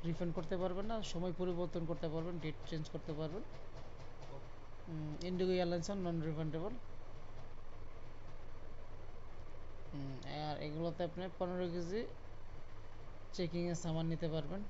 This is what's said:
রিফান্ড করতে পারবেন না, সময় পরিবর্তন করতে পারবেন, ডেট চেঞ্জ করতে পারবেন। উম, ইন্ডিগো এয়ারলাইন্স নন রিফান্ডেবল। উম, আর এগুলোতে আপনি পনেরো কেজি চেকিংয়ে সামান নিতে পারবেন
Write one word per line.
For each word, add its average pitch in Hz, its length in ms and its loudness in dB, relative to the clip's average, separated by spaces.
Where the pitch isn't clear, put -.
রিফান্ড 165 300 2
করতে 185 220 2
পারবেন 185 280 2
না, 220 180 2
সময় 175 340 2
পরিবর্তন 180 480 2
করতে 165 240 0
পারবেন, 165 300 0
ডেট 151 160 0
চেঞ্জ 156 200 0
করতে 160 240 -2
পারবেন। 156 280 0
উম, 151 340 -2
ইন্ডিগো 185 300 4
এয়ারলাইন্স 175 400 4
নন 175 300 2
রিফান্ডেবল। 160 520 2
উম, 139 320 -2
আর 151 360 0
এগুলোতে 160 420 2
আপনি 180 260 0
পনেরো 180 280 2
কেজি 175 380 0
চেকিংয়ে 175 420 2
সামান 165 300 2
নিতে 160 240 2
পারবেন 160 400 0